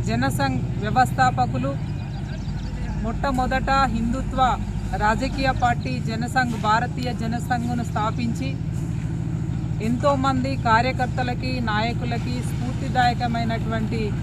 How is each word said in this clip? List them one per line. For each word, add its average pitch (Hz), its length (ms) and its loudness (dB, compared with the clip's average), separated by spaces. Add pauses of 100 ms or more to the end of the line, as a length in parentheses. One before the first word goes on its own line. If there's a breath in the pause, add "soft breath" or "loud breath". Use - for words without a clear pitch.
జనసంఘ్ 262 540 2 (180)
వ్యవస్థాపకులు 254 960 2 (1300)
మొట్టమొదట 254 680 0 (140)
హిందుత్వ 233 720 2 (380)
రాజకీయ 254 540 2
పార్టీ 254 480 0
జనసంఘ్, 233 640 0
భారతీయ 240 520 0
జనసంఘ్ను 240 720 -2
స్థాపించి 226 720 -2 (1300)
ఎంతోమంది 269 680 2
కార్యకర్తలకి, 254 1040 0
నాయకులకి 233 840 -2
స్ఫూర్తిదాయకమైనటువంటి 226 1700 0 (120)